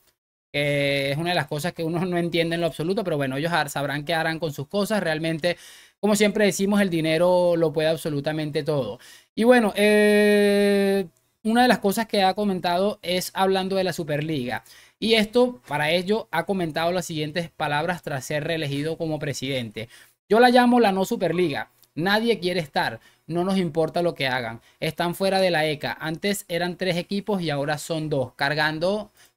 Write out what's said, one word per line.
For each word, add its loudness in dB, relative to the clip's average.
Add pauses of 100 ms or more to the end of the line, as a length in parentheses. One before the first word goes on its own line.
(520)
que 0
es -2
una -2
de 0
las -2
cosas -6
que -6
uno -2
no -2
entiende 0
en -2
lo 0
absoluto, -2
pero -2
bueno, -2
ellos -4
har-, 0
sabrán -6
qué -2
harán -2
con -4
sus -10
cosas. -2
Realmente, -2 (440)
como 2
siempre 4
decimos, 2
el 2
dinero 2
lo 2
puede 0
absolutamente -2
todo. -2 (360)
Y 0
bueno, 6
eh, 4 (380)
una 4
de 6
las 4
cosas 0
que 0
ha 4
comentado 0
es -2
hablando 0
de 0
la -2
Superliga. -4 (340)
Y 2
esto, 2
para -2
ello, 0
ha -2
comentado -2
las -4
siguientes -6
palabras -4
tras -6
ser -4
reelegido -4
como -4
presidente. -6 (400)
"Yo 6
la 8
llamo 6
la 4
no 0
Superliga. -2 (240)
Nadie 0
quiere -2
estar. -4 (260)
No -2
nos 0
importa 0
lo 0
que -2
hagan. -4 (200)
Están -2
fuera 0
de 4
la 2
eca. -4
Antes -4
eran -4
tres -2
equipos -4
y -2
ahora -4
son -6
dos". -2
Cargando -2 (260)